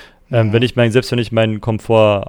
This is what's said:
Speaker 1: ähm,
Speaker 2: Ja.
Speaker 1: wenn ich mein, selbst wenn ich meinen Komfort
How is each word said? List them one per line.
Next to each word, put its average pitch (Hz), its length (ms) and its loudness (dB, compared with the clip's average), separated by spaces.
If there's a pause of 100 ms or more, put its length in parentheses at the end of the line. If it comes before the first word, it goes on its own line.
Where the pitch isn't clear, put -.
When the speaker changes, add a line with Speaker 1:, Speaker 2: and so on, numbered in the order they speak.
(320)
Speaker 1:
ähm, 113 160 0
Speaker 2:
Ja. 101 60 -2
Speaker 1:
wenn 117 80 2
ich 123 140 -2
mein, 117 160 2
selbst 123 200 0
wenn 123 80 -2
ich 113 120 -6
meinen 110 300 -2
Komfort 107 680 0